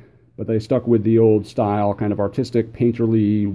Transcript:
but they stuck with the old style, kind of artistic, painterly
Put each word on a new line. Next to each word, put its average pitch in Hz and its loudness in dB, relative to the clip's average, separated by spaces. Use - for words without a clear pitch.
but 110 -12
they 113 -2
stuck 120 -4
with 113 2
the 113 4
old 110 4
style, 104 -2
kind 104 -4
of 104 -4
artistic, 113 -2
painterly 110 0